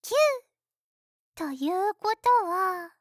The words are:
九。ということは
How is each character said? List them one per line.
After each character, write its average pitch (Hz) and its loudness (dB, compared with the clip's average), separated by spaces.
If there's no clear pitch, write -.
九。 - -6
と 311 -6
い 269 -4
う 403 -2
こ 427 -2
と 480 2
は 359 -4